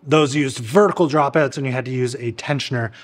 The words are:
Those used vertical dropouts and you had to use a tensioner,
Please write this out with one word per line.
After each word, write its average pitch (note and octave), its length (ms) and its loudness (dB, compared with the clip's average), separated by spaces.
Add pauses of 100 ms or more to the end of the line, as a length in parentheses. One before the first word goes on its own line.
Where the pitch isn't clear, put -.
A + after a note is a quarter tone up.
Those D3 320 4
used C3+ 220 -2
vertical E3+ 500 2
dropouts C#3+ 480 0
and C#3 100 -6
you C3 60 -4
had B2+ 140 -4
to B2+ 40 -8
use B2+ 240 -2
a A#2+ 180 -6
tensioner, B2+ 600 -4 (120)